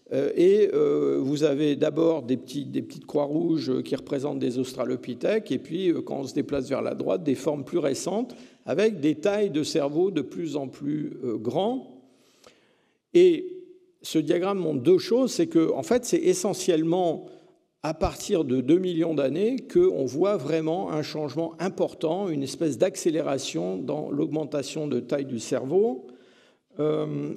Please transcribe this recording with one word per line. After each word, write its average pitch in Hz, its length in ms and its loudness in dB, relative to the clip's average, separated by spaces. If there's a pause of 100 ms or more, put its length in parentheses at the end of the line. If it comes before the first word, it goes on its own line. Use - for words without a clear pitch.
(140)
Euh, 135 200 0
et, 196 380 6
euh, 147 480 2
vous 139 240 0
avez 147 320 2
d'abord 156 460 2
des 123 160 0
petits, 139 260 -8
des 131 160 -4
petites - 240 -12
croix 147 200 0
rouges 147 580 0
qui - 120 -4
représentent 139 440 -4
des 131 200 -2
australopithèques, 131 960 -2
et 127 60 0
puis, 180 320 -2
euh, 131 100 2
quand 139 200 -6
on 135 40 -6
se 131 80 -10
déplace 139 380 -2
vers 120 100 0
la 117 140 -2
droite, 175 280 -2
des 139 120 2
formes 147 300 -4
plus - 120 -4
récentes, 170 580 -2 (300)
avec 190 360 2
des 147 160 2
tailles 202 340 0
de 147 120 0
cerveau 151 480 0
de 151 120 -2
plus 160 340 -6
en 139 120 -4
plus, 147 540 -6
euh, 113 140 -2
grands. 185 680 -2 (1120)
Et 175 400 6 (500)
ce - 140 0
diagramme 175 400 0
montre 156 240 -2
deux 175 160 6
choses. 247 340 2
C'est 165 160 0
que, 160 240 4
en 131 100 -2
fait, 247 220 2
c'est - 180 2
essentiellement 175 1040 2 (560)
à 156 120 -2
partir 175 500 0
de 131 160 2
deux 143 180 6
millions 170 360 0
d'années 151 420 0 (160)
qu'on 175 320 4
voit 170 320 2
vraiment 160 540 -2
un 156 120 0
changement 156 560 -4
important, 175 720 -2
une 147 140 -2
espèce 135 360 -2
d'accélération 165 960 0
dans 151 340 -4
l'augmentation 147 760 -2
de 127 140 0
taille 143 260 -2
du 123 120 -6
cerveau. 160 680 0 (760)
Euh, 151 560 -2